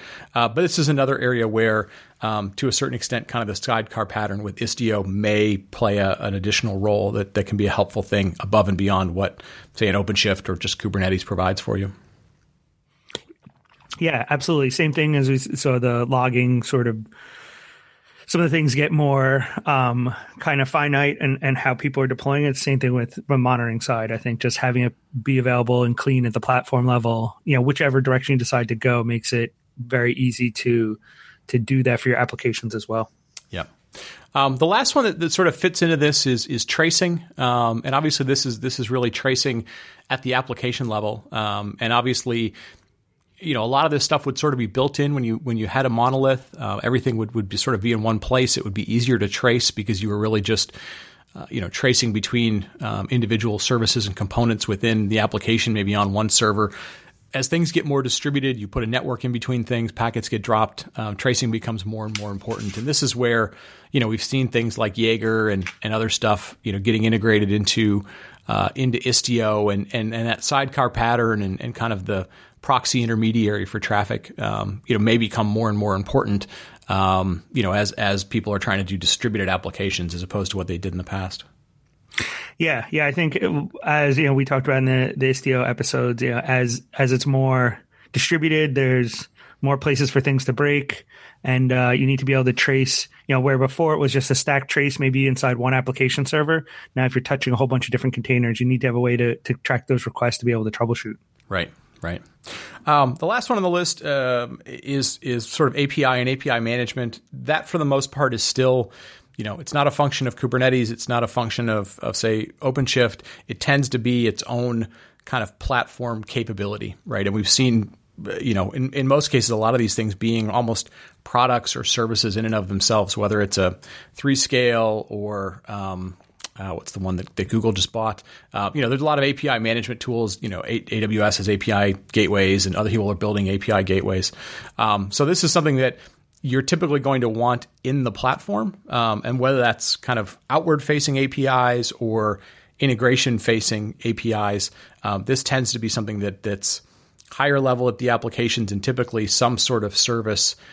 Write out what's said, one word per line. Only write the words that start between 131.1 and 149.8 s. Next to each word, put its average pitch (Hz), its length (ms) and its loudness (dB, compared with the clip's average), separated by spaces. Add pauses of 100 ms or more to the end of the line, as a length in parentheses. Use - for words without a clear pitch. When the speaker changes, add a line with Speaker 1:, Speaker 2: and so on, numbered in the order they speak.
Speaker 1:
S 104 140 2
has 101 100 -2
A 104 80 4
P 107 160 0
I 101 200 4 (200)
gateways, 98 540 4
and 90 100 -4
other 107 140 0
people 104 200 0
are 98 60 -2
building 101 320 0
A 98 100 0
P 110 140 -2
I 98 100 4
gateways. 95 480 0 (480)
Um, 104 320 2
so 147 140 2
this 170 180 2
is 165 80 4
something 151 280 4
that 127 200 2 (440)
you're 131 200 0
typically 147 380 0
going 135 220 2
to 117 60 2
want 117 380 0 (160)
in 131 220 0
the 113 80 -2
platform, 202 640 -2 (120)
um, 113 360 0
and 123 160 -2
whether 131 180 2
that's - 380 2
kind 120 220 -2
of 101 200 -6 (100)
outward-facing 147 680 2
A 135 100 2
P 135 200 -2
Is 123 460 2
or 110 460 -2 (400)
integration-facing 113 1300 2
A 117 80 0
P 113 200 -2
Is, 104 380 -2 (320)
um, 101 220 -4
this 131 180 0
tends 131 300 -2
to 113 80 -6
be 113 80 -2
something 107 320 -4
that, 98 240 -6
that's - 380 -4 (500)
higher 143 260 2
level 127 300 2
at 117 100 -2
the 123 120 0
applications 117 600 0
and 101 140 -4
typically 117 420 -2
some 120 320 2
sort 117 240 0